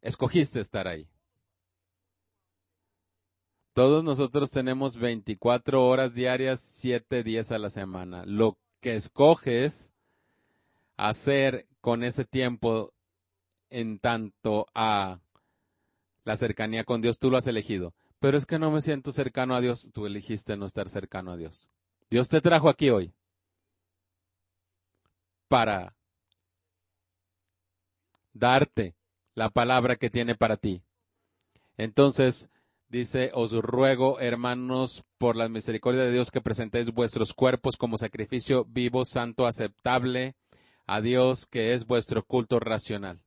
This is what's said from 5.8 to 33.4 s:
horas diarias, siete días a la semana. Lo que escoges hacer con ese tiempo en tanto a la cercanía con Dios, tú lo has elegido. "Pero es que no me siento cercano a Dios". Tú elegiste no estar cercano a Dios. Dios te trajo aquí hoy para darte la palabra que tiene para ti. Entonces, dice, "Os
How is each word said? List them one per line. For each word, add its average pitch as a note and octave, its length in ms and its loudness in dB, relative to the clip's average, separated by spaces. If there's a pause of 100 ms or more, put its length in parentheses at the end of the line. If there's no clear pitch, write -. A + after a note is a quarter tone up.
horas B2+ 260 2
diarias, B2+ 460 -2
siete B2 640 -4
días A2 300 -4
a A2+ 40 -4
la G#2+ 120 -6
semana. F#2 560 -10
Lo G#2 340 2 (220)
que A#2 160 -4
escoges C#3 960 2 (1040)
hacer C3 720 0 (120)
con A#2 240 -2
ese B2 220 -4
tiempo A#2+ 680 -2 (760)
en A2+ 280 -8
tanto A2 800 -2
a G2+ 460 0 (1040)
la G#2+ 100 -2
cercanía A2 480 -4
con A#2 180 -2
Dios, A#2 160 0
tú C3 140 2
lo C3 60 4
has B2 100 0
elegido. G#2 480 -4 (240)
"Pero C#3 180 2
es C3+ 80 -2
que E3 140 -4
no D#3+ 120 0
me D3+ 100 0
siento C#3+ 320 -4
cercano B2+ 420 -2
a B2 60 2
Dios". B2 320 -2
Tú G#2+ 120 -8
elegiste G#2 520 -8
no G2+ 80 -8
estar G2 240 -8
cercano F#2+ 420 -10
a F2 60 -10
Dios. D#2+ 320 -14 (400)
Dios B2 180 2
te D#3 140 2
trajo D#3+ 260 6
aquí C#3+ 220 4
hoy F#2+ 240 2 (2250)
para G#2 480 0 (2500)
darte A#2+ 640 2 (460)
la A2 80 0
palabra B2 460 2
que A#2+ 160 -4
tiene A#2+ 240 -2
para A2 200 2
ti. F#2+ 280 -6 (920)
Entonces, C3 720 2 (420)
dice, B2 440 -4
"Os A#2 200 -2